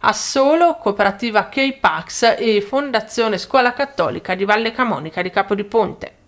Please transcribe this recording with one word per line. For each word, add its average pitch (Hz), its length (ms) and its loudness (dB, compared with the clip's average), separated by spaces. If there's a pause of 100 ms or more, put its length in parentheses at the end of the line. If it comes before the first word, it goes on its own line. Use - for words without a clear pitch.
Assolo, 302 760 2
Cooperativa 202 680 0
K-Pax 226 880 0
e 214 240 2
Fondazione 226 760 -2
Scuola 247 340 2
Cattolica 185 640 -4
di 196 100 -2
Valle 220 260 0
Camonica 180 520 -4
di 185 80 -4
Capodiponte. 202 840 -2 (100)